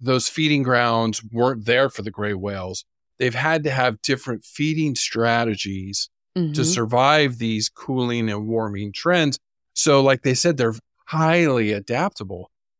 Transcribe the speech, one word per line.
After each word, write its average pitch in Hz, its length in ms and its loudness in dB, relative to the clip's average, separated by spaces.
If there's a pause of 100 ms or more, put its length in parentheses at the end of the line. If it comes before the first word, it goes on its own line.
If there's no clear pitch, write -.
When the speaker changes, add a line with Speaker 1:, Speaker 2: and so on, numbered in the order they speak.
Speaker 1:
those 127 280 0
feeding 147 340 2
grounds 117 640 2
weren't 117 400 0
there 123 260 4
for - 120 -12
the 107 100 -8
gray 104 220 -4
whales. 95 500 -8 (340)
They've 123 160 0
had 151 300 0
to 147 80 0
have 127 300 0
different 127 420 -4
feeding 151 500 -2
strategies 107 1120 -2 (280)
Speaker 2:
Mm-hmm. 165 160 -2
Speaker 1:
to 151 140 0
survive 127 720 2
these 110 320 -2
cooling 120 580 -2
and 104 180 -4
warming 104 460 -4
trends. 165 460 0 (340)
So 139 300 4
like 135 180 4
they 131 140 2
said, 156 240 2
they're 117 160 2 (320)
highly 160 640 2
adaptable. 104 800 -6 (300)